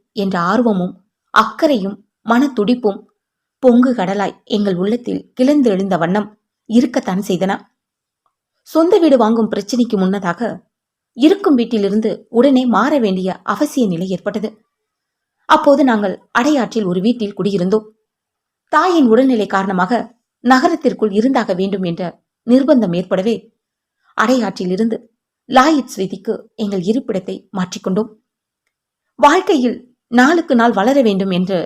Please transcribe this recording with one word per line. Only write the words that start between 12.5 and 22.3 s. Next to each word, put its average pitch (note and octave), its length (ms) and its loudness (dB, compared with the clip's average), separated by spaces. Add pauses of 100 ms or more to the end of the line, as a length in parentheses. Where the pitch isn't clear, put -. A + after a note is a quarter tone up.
மாற A#3 320 0
வேண்டிய F#3+ 300 -2 (140)
அவசிய C4+ 440 -2
நிலை F3+ 220 -4
ஏற்பட்டது. G3 420 -6 (1000)
அப்போது D4+ 360 4
நாங்கள் G#3 300 0 (180)
அடையாற்றில் A#3+ 560 0
ஒரு F3+ 120 -2
வீட்டில் G#3+ 360 -2
குடியிருந்தோம். G3 500 -2 (840)
தாயின் D#4+ 360 2
உடல்நிலை A3+ 380 2
காரணமாக F#3+ 460 -2 (520)
நகரத்திற்குள் B3+ 680 0
இருந்தாக A3 420 0
வேண்டும் F#3+ 300 -4
என்ற E3+ 180 -6 (440)